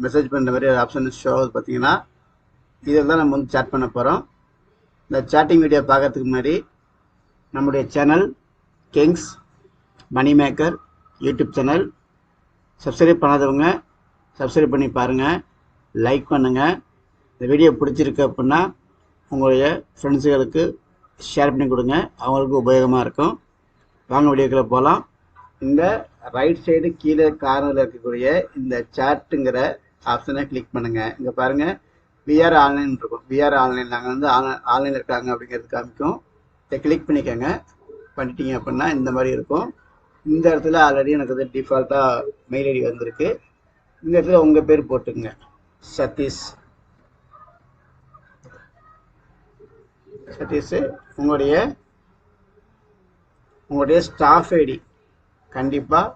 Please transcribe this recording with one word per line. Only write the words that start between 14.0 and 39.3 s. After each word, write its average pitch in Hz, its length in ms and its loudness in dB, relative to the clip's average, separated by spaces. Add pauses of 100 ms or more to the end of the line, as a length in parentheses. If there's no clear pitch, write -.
சப்ஸ்கிரைப் 135 360 0
பண்ணி 135 140 0
பாருங்க, 127 360 -2 (720)
லைக் 131 320 -2
பண்ணுங்க. 131 340 0 (720)
இந்த 127 180 -10
வீடியோ 151 200 6
பிடிச்சிருக்கு 143 560 0
அப்படின்னா 135 340 0 (720)
உங்களுடைய 135 340 2 (280)
ஃப்ரெண்ட்ஸுகளுக்கு 139 720 0 (560)
ஷேர் 143 340 -2
பண்ணி 139 140 -2
கொடுங்க, 127 280 0 (220)
அவங்களுக்கு 135 440 -2
உபயோகமா 127 380 4
இருக்கும். 123 340 -2 (760)
வாங்க 143 200 2
வீடியோக்குள்ள 135 380 2
போலாம். 139 340 2 (580)
இந்த 139 220 0 (500)
ரைட் 143 340 -2
சைடு 165 320 0
கீழே 156 340 2
கார்னர்ல 139 500 0
இருக்கக்கூடிய 120 460 -4 (280)
இந்த 127 360 -6
சேட்டுங்கிற 135 640 -2 (480)
ஆப்ஷனை 135 420 -4
கிளிக் 127 240 -12
பண்ணுங்க. 113 460 -6
இங்க 123 140 -8
பாருங்க, 135 340 -2 (640)
"We 151 120 2
are 165 160 4
online" 143 320 4
இருக்கும். - 420 -8
"We 131 80 -4
are 143 180 2
online", 127 320 0
நாங்க 120 200 -8
வந்து 135 200 -4
ஆன்லை-, 131 380 0
ஆன்லைன்ல 135 320 -2
இருக்காங்க 123 340 -6
அப்படிங்கிறது 120 380 -10
காமிக்கும். 135 480 -6 (540)
இதை 135 80 -4
கிளிக் 156 280 -2
பண்ணிக்கோங்க. 127 420 -2 (640)
பண்ணிட்டீங்க 131 400 -8
அப்படின்னா 127 360 -4
இந்த 131 200 -2
மாதிரி 131 200 -2